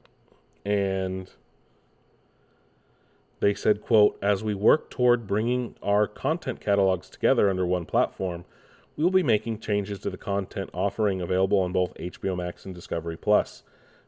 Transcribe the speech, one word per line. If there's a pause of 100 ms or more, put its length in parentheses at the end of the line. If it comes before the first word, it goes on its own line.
(640)
And (2000)
they
said,
quote,
"As
we
work
toward
bringing
our
content
catalogs
together
under
one
platform, (520)
we
will
be
making
changes
to
the
content
offering
available
on
both
H
B
O
Max
and
Discovery
Plus. (440)